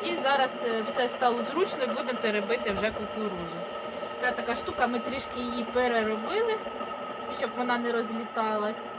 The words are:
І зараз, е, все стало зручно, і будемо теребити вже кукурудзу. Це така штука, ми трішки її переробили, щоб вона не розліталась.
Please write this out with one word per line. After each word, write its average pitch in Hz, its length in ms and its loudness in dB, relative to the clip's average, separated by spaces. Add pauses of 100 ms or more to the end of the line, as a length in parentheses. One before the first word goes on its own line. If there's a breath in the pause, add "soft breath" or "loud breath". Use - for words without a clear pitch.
І 339 180 0
зараз, 269 280 4 (140)
е, 226 220 2
все 247 220 2
стало 240 300 2 (140)
зручно, 320 320 2
і - 20 2
будемо 240 340 -2
теребити 220 500 2
вже 202 200 2
кукурудзу. 196 640 -4 (640)
Це 247 120 2
така 233 220 -2
штука, 247 320 0
ми 240 120 0
трішки 247 420 -4
її 240 320 -2
переробили, 247 800 2 (840)
щоб 226 180 0
вона 247 220 2
не 240 140 0
розліталась. 220 960 0 (120)